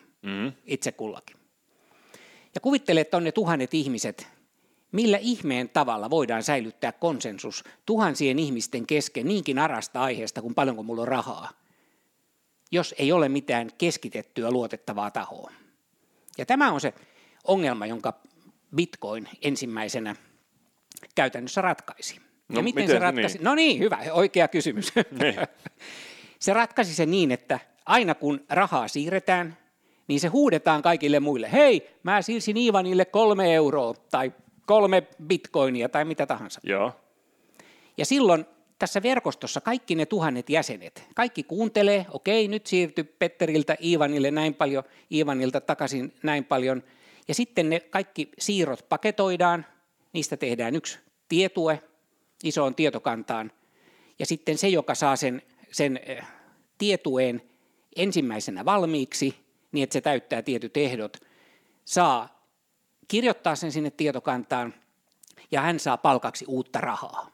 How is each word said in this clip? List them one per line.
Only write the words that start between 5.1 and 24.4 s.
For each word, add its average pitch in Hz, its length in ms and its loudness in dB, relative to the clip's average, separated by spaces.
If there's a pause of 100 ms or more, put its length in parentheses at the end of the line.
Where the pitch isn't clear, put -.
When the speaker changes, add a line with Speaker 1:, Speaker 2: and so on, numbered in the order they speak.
Speaker 2:
ihmeen 151 480 -2
tavalla 117 420 0
voidaan 117 320 0
säilyttää 117 500 -4
konsensus 127 720 -6 (220)
tuhansien 151 520 2
ihmisten 123 480 -4
kesken 143 400 -2
niinkin 156 320 -2
arasta 131 440 -4
aiheesta 110 400 -6
kuin 117 120 -8
paljonko 127 280 0
mulla 113 200 -6
on 117 60 -4
rahaa, 123 420 -4 (1200)
jos 170 260 -2
ei 143 140 2
ole 160 160 4
mitään 127 500 -2
keskitettyä - 720 -4
luotettavaa 107 600 -4
tahoa? - 400 -10 (880)
Ja 143 80 -8
tämä 262 260 4
on 139 80 -2
se - 140 -4 (500)
ongelma, 135 420 0
jonka 113 340 -6 (560)
Bitcoin 113 520 -6 (140)
ensimmäisenä 113 760 -6 (960)
käytännössä 131 480 -2
ratkaisi. - 520 -4
Ja - 60 -20 (280)
Speaker 1:
No, 117 140 0
Speaker 2:
miten 233 200 0
Speaker 1:
miten 196 40 -2
Speaker 2:
se 156 60 6
Speaker 1:
se 123 60 6
Speaker 2:
ratkaisi? 123 400 0
Speaker 1:
niin? 156 60 -4
Speaker 2:
No 254 100 2
niin, 294 240 4
hyvä, 180 200 2 (140)
oikea 175 360 4